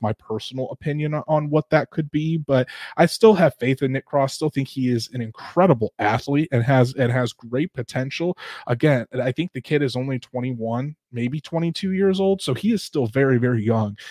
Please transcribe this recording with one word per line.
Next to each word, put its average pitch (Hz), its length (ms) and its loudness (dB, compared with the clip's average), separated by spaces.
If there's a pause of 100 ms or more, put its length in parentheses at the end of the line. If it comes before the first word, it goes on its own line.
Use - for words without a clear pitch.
my 110 120 0
personal 123 580 -8
opinion 151 420 -4
on, 151 140 -4
on 151 220 0
what 151 220 0
that 151 180 2
could 151 200 -4
be, 160 280 -2
but 135 320 0 (260)
I 165 100 4
still 220 280 6
have 175 220 4
faith 131 260 -2
in 135 100 0
Nick 131 140 -4
Cross. 135 300 0
Still 156 140 -2
think 135 200 -4
he 127 180 -2
is 120 240 0
an 120 100 -6
incredible 117 800 2
athlete 143 540 0
and 117 100 4
has, 127 300 4
and 120 180 0
has 123 220 -2
great 127 400 -6
potential. 139 640 -6 (300)
Again, 123 380 0 (160)
I 127 120 0
think 170 180 -6
the 131 80 -10
kid 147 220 -2
is 127 160 -2
only 131 220 -4
twenty-one, 123 760 -6 (160)
maybe 123 300 -4
twenty-two 170 500 -4
years 190 300 2
old. 190 200 0
So 135 120 -2
he 208 180 -2
is 208 100 0
still 131 260 -2
very, 135 300 4
very 120 240 2
young 107 360 0 (120)